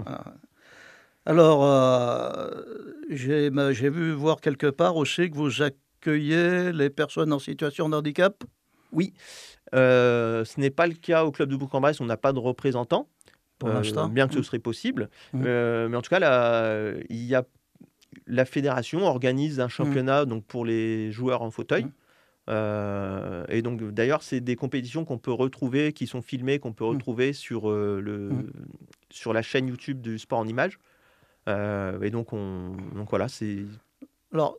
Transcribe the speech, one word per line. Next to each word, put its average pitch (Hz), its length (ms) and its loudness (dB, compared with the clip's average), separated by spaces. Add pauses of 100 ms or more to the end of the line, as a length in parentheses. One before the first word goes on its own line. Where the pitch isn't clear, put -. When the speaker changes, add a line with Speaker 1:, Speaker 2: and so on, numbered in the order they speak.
Speaker 1:
Voilà. - 220 -10 (1000)
Alors, 156 380 8
euh, 127 840 4 (600)
j'ai, 147 400 2
ma-, 139 220 2
j'ai 127 180 2
vu 160 220 -2
voir 151 280 2
quelque 151 280 0
part 170 280 2
aussi 165 340 0
que 147 60 -10
vous 143 260 0
accueillez 160 1080 0
les 143 160 2
personnes 156 460 0
en 143 40 0
situation 147 520 -4
de 156 60 0
handicap. 151 460 0 (500)
Speaker 2:
Oui. 180 200 0 (640)
Euh, 123 720 4
ce - 120 -10
n'est 139 120 2
pas 170 160 2
le 170 80 -2
cas 165 300 2
au 147 80 0
club 143 180 0
de 135 60 -2
Bourg-en-Bresse, 139 440 0
on 123 60 -4
n'a 113 100 -2
pas 139 160 2
de 131 60 -2
représentant, 127 720 -2 (500)
Speaker 1:
Pour 123 100 -4
Speaker 2:
euh, 110 60 2
Speaker 1:
l'instant. 107 340 -2
Speaker 2:
bien 131 200 2
que 131 60 -6
ce 139 60 0
Speaker 1:
Mmh. - 40 -2
Speaker 2:
serait - 160 -6
possible. 117 500 -4 (240)
Speaker 1:
Mmh. 127 100 -2
Speaker 2:
Euh, 117 460 0
mais 120 80 -2
en - 40 -2
tout - 80 -8
cas, 180 100 4
la, 117 720 4 (180)
il 117 140 -6
y 123 100 0
a, 127 100 4 (840)
la 127 200 2
fédération 139 580 -2
organise 131 560 0
un 123 60 2
Speaker 1:
Mmh. 120 40 -4
Speaker 2:
championnat, 139 540 0
donc, 113 220 -6
pour 120 180 -6
les 113 480 -2
joueurs 123 300 -2
en 113 80 -6
fauteuil. 120 340 -2
Speaker 1:
Mmh. 143 80 -10 (560)
Speaker 2:
Euh, 101 1000 -4
et 110 120 0
donc, 117 220 -4
d'ailleurs, 117 400 0
c'est 131 160 -6
des 120 160 -2
compétitions 131 500 -6
qu'on 131 140 -6
peut - 140 -4
retrouver, 135 600 0
qui 131 140 -6
sont 123 160 -8
filmées, 135 380 -4
qu'on 120 120 -10
peut 113 120 -6
Speaker 1:
Mmh. 113 60 0
Speaker 2:
retrouver 127 420 -2
sur, 113 360 -6
euh, 104 320 0
le, 104 300 -8
Speaker 1:
Mmh. 127 220 -6 (580)
Speaker 2:
sur - 220 -6
la 113 100 2
chaîne 131 240 0
YouTube 127 340 -8
du 113 160 -6
Sport 117 220 -4
en 110 80 -2
Images. 127 320 -4 (680)
Euh, 101 540 -2
et 104 80 -2
donc, 117 220 -6
on, 92 440 -8 (180)
donc 104 160 -10
voilà, 101 160 0
c'est 104 320 -8 (760)
Speaker 1:
Alors, 160 260 0